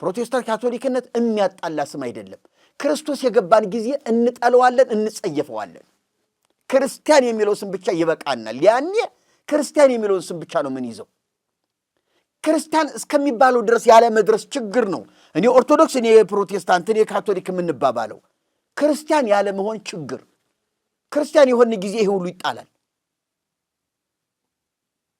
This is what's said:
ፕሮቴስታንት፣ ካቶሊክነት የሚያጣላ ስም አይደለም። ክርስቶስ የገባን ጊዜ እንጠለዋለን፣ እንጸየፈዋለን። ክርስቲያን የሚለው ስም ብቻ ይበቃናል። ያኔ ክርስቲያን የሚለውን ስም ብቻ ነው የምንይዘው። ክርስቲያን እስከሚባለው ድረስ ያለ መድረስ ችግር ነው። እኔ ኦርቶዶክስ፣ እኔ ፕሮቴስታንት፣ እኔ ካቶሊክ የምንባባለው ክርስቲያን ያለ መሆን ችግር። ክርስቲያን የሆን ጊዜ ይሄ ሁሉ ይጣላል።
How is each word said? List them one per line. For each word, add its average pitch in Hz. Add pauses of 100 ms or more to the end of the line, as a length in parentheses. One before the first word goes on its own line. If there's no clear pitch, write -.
ፕሮቴስታንት፣ 226
ካቶሊክነት 247
የሚያጣላ 196
ስም 143
አይደለም። 107 (380)
ክርስቶስ 285
የገባን 214
ጊዜ 220 (180)
እንጠለዋለን፣ 240
እንጸየፈዋለን። 147 (840)
ክርስቲያን 269
የሚለው 214
ስም 202
ብቻ 190
ይበቃናል። 143
ያኔ 254 (560)
ክርስቲያን 294
የሚለውን 208
ስም 175
ብቻ -
ነው 143
የምንይዘው። 117 (1400)
ክርስቲያን 311
እስከሚባለው 254
ድረስ 226
ያለ 233
መድረስ 220
ችግር 233
ነው። 147 (340)
እኔ 170
ኦርቶዶክስ፣ 285
እኔ 233 (200)
ፕሮቴስታንት፣ 190
እኔ 220
ካቶሊክ 196
የምንባባለው 131 (580)
ክርስቲያን 294
ያለ 202
መሆን 202
ችግር። 131 (920)
ክርስቲያን 294
የሆን 233
ጊዜ 196
ይሄ 208
ሁሉ 190
ይጣላል። 139 (2500)